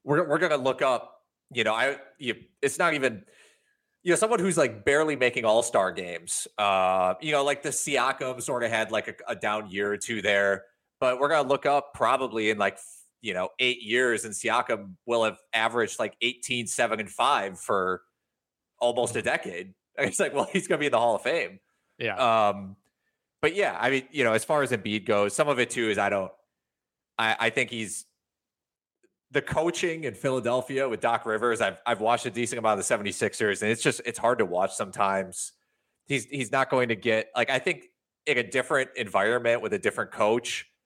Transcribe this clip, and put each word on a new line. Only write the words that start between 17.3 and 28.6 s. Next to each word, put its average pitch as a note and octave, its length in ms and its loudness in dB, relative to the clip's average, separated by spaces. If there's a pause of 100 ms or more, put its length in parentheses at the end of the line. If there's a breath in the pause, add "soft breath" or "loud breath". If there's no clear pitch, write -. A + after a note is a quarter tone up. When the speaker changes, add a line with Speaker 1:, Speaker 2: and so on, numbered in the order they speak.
Speaker 1:
for F#2 440 -2 (760)
almost A#2+ 380 0
a A2+ 60 -2
decade. F#2+ 560 -4
<laughs> - 60 -20 (120)
It's C3 240 -2
like, D#3 140 0
well, C#3 180 0
he's F#3 160 -2
gonna D#3+ 120 0
be D3 80 0
in C3 40 0
the A#2+ 60 4
Hall A#2 180 4
of F#2+ 60 -4
Fame. A#2+ 380 -2 (400)
Speaker 2:
Yeah. A2 160 -4 (320)
Speaker 1:
Um, G2 300 -4 (680)
but D#3+ 100 2
yeah, F3 260 0
I A#2+ 120 2
mean, C3 180 -2
you C#3+ 140 -2
know, A2+ 100 4
as A2 100 2
far D3+ 200 2
as B2 80 -2
Embiid G#2 340 -4
goes, G#2 300 2
some D3+ 120 2
of C3+ 120 0
it A#2+ 100 2
too A#2 180 -2
is G#2 120 0
I G2+ 100 2
don't, G2 220 -2 (880)
I, A2 200 2
I A#2 120 2
think B2 180 -2
he's, A2 360 -8 (1200)